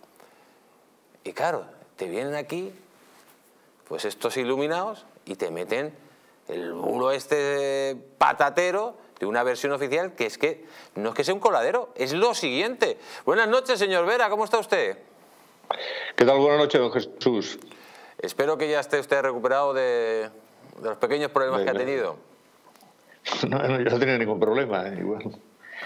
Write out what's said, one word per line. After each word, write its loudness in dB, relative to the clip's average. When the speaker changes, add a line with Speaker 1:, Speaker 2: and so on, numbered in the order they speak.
Speaker 1:
Y -10
claro, -2
te -6
vienen -6
aquí, -8
pues -6
estos -4
iluminados -4
y -10
te -4
meten -4
el -8
bulo -2
este -2
patatero 2
de -2
una 2
versión 0
oficial -2
que -2
es -8
que 0
no -2
es -4
que 0
sea 0
un -4
coladero, 2
es -2
lo 2
siguiente. -2
Buenas 4
noches, 2
señor 2
Vera, 2
¿cómo 0
está 2
usted? 0
Speaker 2:
¿Qué 6
tal? 8
Buenas 6
noches, 4
don 2
Jesús. -2
Speaker 1:
Espero -2
que -2
ya 0
esté -2
usted 2
recuperado 0
de, 0
de -4
los -4
pequeños 0
problemas 2
que 0
ha 0
Speaker 2:
Venga. 0
Speaker 1:
tenido. -2
Speaker 2:
<laughs> -10
No, 0
no, 0
yo 0
no 4
he 0
tenido 2
ningún 0
problema, 2
eh, -8
igual. -4